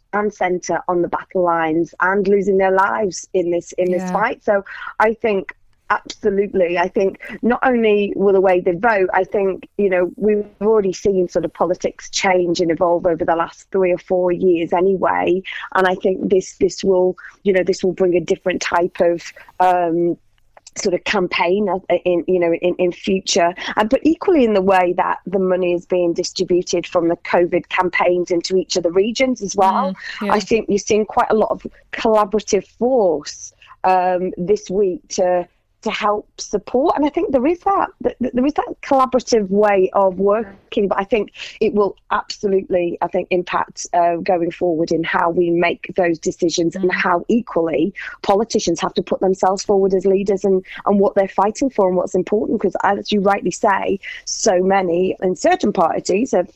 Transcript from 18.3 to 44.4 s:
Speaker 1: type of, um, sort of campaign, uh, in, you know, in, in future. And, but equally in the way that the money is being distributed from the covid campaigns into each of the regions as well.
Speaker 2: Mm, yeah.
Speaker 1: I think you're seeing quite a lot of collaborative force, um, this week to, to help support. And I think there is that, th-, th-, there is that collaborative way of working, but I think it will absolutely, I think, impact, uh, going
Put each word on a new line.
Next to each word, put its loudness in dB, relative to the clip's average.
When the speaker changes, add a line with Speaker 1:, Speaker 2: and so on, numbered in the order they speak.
Speaker 1:
type -2
of, 0
um, 2
sort -2
of -8
campaign, 0
uh, -2
in, 0
you 2
know, 2
in, 0
in 0
future. 0
And, 0
but 0
equally 2
in 2
the 2
way 2
that -2
the -2
money 0
is -4
being 0
distributed -2
from 0
the 0
covid 0
campaigns 0
into 0
each -2
of -2
the 0
regions 0
as -8
well. 2
Speaker 2:
Mm, -12
yeah. 0
Speaker 1:
I 2
think 0
you're 2
seeing 0
quite 0
a 2
lot 2
of -6
collaborative 0
force, 0
um, 2
this -2
week -2
to, 0
to -4
help -4
support. -2
And 0
I 0
think -2
there 0
is 0
that, -2
th-, -4
th-, -2
there 0
is 0
that -4
collaborative 0
way 4
of 2
working, -2
but -2
I -2
think -2
it 0
will 0
absolutely, -2
I 0
think, -4
impact, -4
uh, 2
going 0